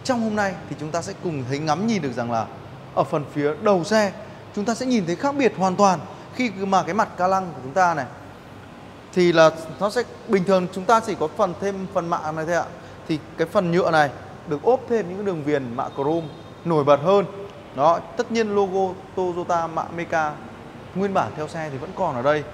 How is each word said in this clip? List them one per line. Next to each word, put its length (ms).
Trong 180
hôm 140
nay 180
thì 100
chúng 120
ta 100
sẽ 120
cùng 260
thấy, 100
ngắm 280
nhìn 140
được 120
rằng 180
là 140
ở 80
phần 300
phía 280
đầu 220
xe 280
chúng 100
ta 100
sẽ 100
nhìn 200
thấy 100
khác 200
biệt 220
hoàn 180
toàn 240
khi 160
mà 160
cái 100
mặt 240
ca 100
lăng 280
của 80
chúng 100
ta 200
này 120
thì 180
là 200
nó 100
sẽ 140
bình 160
thường, 300
chúng 120
ta 140
chỉ 200
có 80
phần, 240
thêm 320
phần 160
mạ 220
này 140
thôi 100
ạ. 100
Thì 120
cái 100
phần 240
nhựa 200
này 180
được 160
ốp 160
thêm 200
những 160
đường 180
viền 320
mạ 200
chrome 320
nổi 180
bật 200
hơn. 220
Đó, 240
tất 140
nhiên 240
logo 380
Toyota 520
mạ 160
Meca 360
nguyên 180
bản 220
theo 120
xe 240
thì 60
vẫn 180
còn 200
ở 60
đây. 220